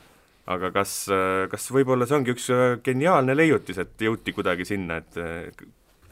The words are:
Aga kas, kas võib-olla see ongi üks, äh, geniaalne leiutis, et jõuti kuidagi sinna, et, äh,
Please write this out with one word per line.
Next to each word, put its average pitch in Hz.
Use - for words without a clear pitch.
Aga 90
kas, 98
kas -
võib-olla 127
see 135
ongi 123
üks, 123
äh, 123
geniaalne 135
leiutis, 131
et -
jõuti 110
kuidagi 90
sinna, 85
et, -
äh, 85